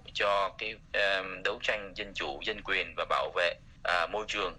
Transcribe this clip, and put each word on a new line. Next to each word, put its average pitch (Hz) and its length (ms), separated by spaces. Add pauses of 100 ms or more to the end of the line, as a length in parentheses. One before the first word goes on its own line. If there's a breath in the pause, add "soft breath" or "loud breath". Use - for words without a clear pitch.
(140)
cho 101 440
cái, 110 180 (180)
ờ, 98 300 (200)
đấu 107 200
tranh 101 320
dân 101 180
chủ, 78 320
dân 107 180
quyền 92 240 (100)
và 82 120
bảo 71 260
vệ, 87 180 (300 soft breath)
à, 85 300
môi 104 140
trường 95 320